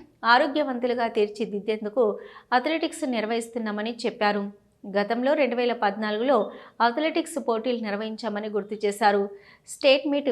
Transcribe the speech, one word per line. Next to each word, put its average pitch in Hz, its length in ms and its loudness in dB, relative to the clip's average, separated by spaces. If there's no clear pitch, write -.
ఆరోగ్యవంతులుగా 247 840 2
తీర్చిదిద్దేందుకు 208 1080 -2
అథ్లెటిక్స్ 311 520 0
నిర్వహిస్తున్నామని 226 760 -4
చెప్పారు. 208 360 0
గతంలో 233 360 2
రెండు 254 240 2
వేల 240 160 2
పద్నాలుగులో 214 760 0
అథ్లెటిక్స్ 302 580 0
పోటీలు 226 380 0
నిర్వహించామని 214 640 -4
గుర్తు 208 360 -4
చేశారు. 202 380 4
స్టేట్ 277 400 4
మీట్ 285 240 0